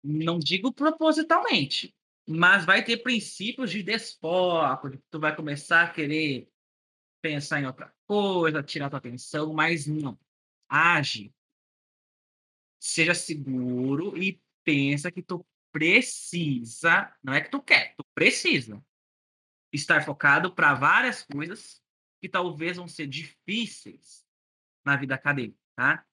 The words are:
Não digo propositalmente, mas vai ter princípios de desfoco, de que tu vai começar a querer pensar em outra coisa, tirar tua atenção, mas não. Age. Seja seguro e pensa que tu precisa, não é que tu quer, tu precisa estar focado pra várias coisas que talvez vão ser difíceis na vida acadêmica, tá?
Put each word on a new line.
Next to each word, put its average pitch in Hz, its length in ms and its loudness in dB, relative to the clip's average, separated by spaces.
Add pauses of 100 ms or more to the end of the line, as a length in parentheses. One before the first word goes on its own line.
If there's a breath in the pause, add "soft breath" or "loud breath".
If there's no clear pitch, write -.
Não 160 360 -2
digo 190 340 -2
propositalmente, 311 1200 0 (340)
mas 175 380 6
vai 202 180 4
ter 233 140 -2
princípios 233 720 -4
de 196 140 -6
desfoco, 170 1040 0
de 135 80 -14
que - 140 -20
tu 156 80 -8
vai 156 160 0
começar 156 480 2
a 170 80 0
querer 151 580 -4 (720)
pensar 147 400 -4
em 135 60 -2
outra - 260 -12 (140)
coisa, 180 560 2
tirar 143 260 -6
tua 143 80 -8
atenção, 151 560 -8
mas 156 320 0
não. 151 320 -4 (500)
Age. 147 640 2 (1500)
Seja 165 300 2
seguro 135 1040 -4
e 190 240 -4 (220)
pensa 143 480 0
que 180 100 -10
tu - 240 -10 (260)
precisa, 165 1500 0
não 131 100 -6
é 147 80 2
que - 120 -6
tu 277 100 -4
quer, - 340 2
tu - 80 -12 (120)
precisa 156 680 0 (880)
estar 147 320 2
focado 151 480 2
pra 147 220 4
várias 190 480 2
coisas 160 580 -10 (400)
que 185 80 -14
talvez 175 500 -4
vão 175 100 -12
ser 156 180 -10
difíceis - 1200 -10 (580)
na 139 140 2
vida 135 160 -4
acadêmica, 131 460 -4 (160)
tá? 143 380 0